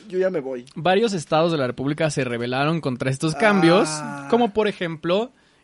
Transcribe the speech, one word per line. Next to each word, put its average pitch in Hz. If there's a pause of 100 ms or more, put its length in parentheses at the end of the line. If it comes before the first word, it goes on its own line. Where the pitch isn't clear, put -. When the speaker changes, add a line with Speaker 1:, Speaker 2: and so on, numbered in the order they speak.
Speaker 1:
yo 185
ya 185
me 175
voy". 127
Speaker 2:
Varios 190
estados 165
de 160
la 131
República 147
se 143
rebelaron 127
contra 127
estos 156
cambios, 202
Speaker 1:
Ah. -
Speaker 2:
como 233
por 214
ejemplo, 180 (340)